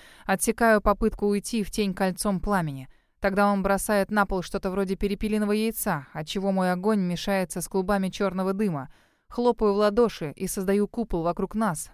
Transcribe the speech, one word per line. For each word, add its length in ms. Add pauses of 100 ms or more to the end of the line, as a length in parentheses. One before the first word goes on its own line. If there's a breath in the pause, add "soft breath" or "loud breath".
(240 loud breath)
Отсекаю 560
попытку 460
уйти 360
в 80
тень 240
кольцом 460
пламени. 480 (320)
Тогда 300
он 120
бросает 480
на 160
пол 160
что-то 280
вроде 260
перепелиного 560
яйца, 600
отчего 380
мой 220
огонь 280
мешается 600
с 80
клубами 400
чёрного 440
дыма. 360 (400 soft breath)
Хлопаю 460
в 20
ладоши 600
и 100
создаю 400
купол 360
вокруг 320
нас, 400